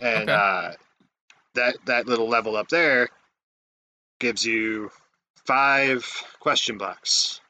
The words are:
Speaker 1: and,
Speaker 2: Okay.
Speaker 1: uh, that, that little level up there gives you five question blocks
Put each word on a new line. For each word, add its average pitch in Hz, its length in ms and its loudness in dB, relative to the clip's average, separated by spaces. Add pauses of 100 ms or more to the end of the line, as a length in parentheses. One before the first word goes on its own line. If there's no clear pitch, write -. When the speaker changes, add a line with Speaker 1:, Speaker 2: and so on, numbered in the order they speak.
Speaker 1:
and, 110 300 -2
Speaker 2:
Okay. - 20 2
Speaker 1:
uh, 95 400 2 (800)
that, 123 220 0 (100)
that 120 200 0
little 117 220 2
level 110 280 0
up 104 120 -4
there 143 400 4 (1120)
gives 113 240 -2
you 110 460 -4 (560)
five 135 580 2 (360)
question 123 380 -2
blocks - 720 -4